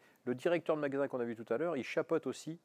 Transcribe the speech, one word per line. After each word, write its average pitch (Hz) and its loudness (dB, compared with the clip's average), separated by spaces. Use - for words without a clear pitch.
le 123 0
directeur 160 2
de 151 -2
magasin 139 0
qu'on 127 -4
a 120 2
vu 117 -4
tout 113 -12
à 120 2
l'heure, 165 0
il 117 -2
chapeaute 160 0
aussi, 151 -6